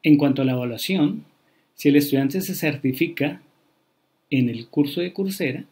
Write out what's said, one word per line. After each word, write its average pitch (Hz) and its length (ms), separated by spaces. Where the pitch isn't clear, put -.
En 151 140
cuanto 139 260
a - 20
la 131 80
evaluación, 127 720
si - 160
el 143 60
estudiante 139 440
se 185 160
certifica 147 840
en 127 180
el 113 180
curso 147 340
de 180 120
Coursera 190 600